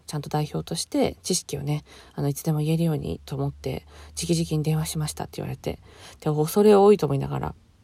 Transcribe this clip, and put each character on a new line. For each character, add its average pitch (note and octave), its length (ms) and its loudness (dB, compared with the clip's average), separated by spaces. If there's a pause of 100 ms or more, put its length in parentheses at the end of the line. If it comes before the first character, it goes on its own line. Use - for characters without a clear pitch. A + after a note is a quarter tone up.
ち - 80 -14
ゃ D3+ 60 -4
ん - 20 -8
と D#3 80 -10
代 D3+ 220 -2
表 D#3+ 160 -6
と E3+ 80 -6
し - 100 -6
て - 380 -2
知 F#3 120 -2
識 - 220 -6
を C#3 40 -8
ね、 D3 220 -2 (300)
あ D#3 80 -6
の、 C#3+ 60 0
い C#3+ 60 0
つ - 100 -10
で E3 80 0
も D3+ 80 0
言 D#3 160 0
え - 20 0
る E3 60 0
よ D#3+ 100 2
う C#3+ 40 -2
に - 280 -6
と C#3+ 100 -8
思 C#3 140 -2
っ - 20 -10
て、 - 360 -8 (340)
直 E3 160 0
々 E3 200 -2
に D#3 40 0
電 D#3 160 0
話 D#3 100 -2
し - 100 -6
ま D3+ 100 -2
し - 60 -8
た」 - 120 -8
っ - 20 -14
て - 100 -16
言 - 80 -6
わ - 40 -8
れ C3 60 -8
て、 - 240 -10 (400)
で、 D#3 120 -2
恐 D#3 320 2
れ G#3 120 10
多 G3+ 180 8
い F#3+ 40 4
と D#3 100 0
思 C#3 80 0
い C3+ 40 0
な C#3 100 -4
が C#3 100 -4
ら、 D3+ 160 -8 (280)